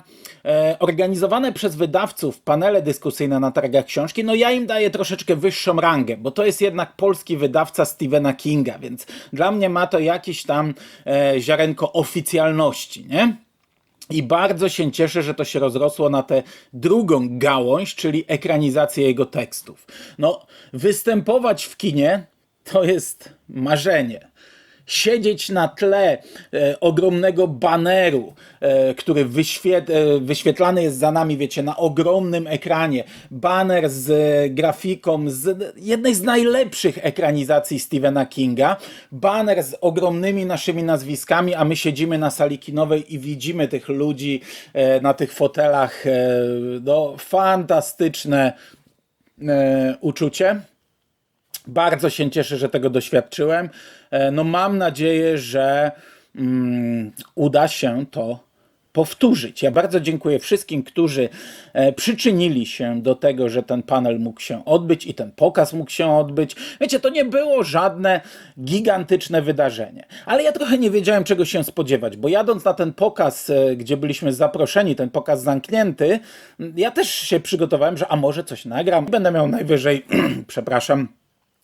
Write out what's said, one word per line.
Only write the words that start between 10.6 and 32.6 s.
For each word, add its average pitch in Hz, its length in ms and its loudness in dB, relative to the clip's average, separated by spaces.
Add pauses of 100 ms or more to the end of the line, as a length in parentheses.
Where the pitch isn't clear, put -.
e, 139 320 2
ziarenko 151 540 0
oficjalności, 156 1120 -2
nie? 208 380 0 (680)
I 156 140 -2
bardzo 175 460 0
się 156 220 -2
cieszę, 160 320 0
że 147 100 -4
to 151 100 -6
się 143 160 -4
rozrosło 139 500 0
na 135 140 0
tę 135 200 0 (300)
drugą 160 560 2
gałąź, 135 680 0
czyli 160 320 -2
ekranizację 147 760 0
jego 131 200 2
tekstów. - 640 -10 (300)
No, - 280 0 (280)
występować 208 920 0
w - 120 -18
kinie 165 480 0 (380)
to 190 200 0
jest - 460 -2 (200)
marzenie. 143 840 -2 (520)
Siedzieć 214 640 0
na 180 180 2
tle, 196 500 2 (360)
e, 143 260 0
ogromnego 175 680 2
baneru, 165 840 0 (260)
e, 135 340 2
który 147 320 0
wyświet-, 160 680 -2
e, 151 280 4
wyświetlany 170 640 0
jest 143 140 -2
za 151 140 2
nami, 156 260 0
wiecie, 139 260 -4
na 147 140 -6
ogromnym 170 680 0
ekranie. 156 560 -2 (280)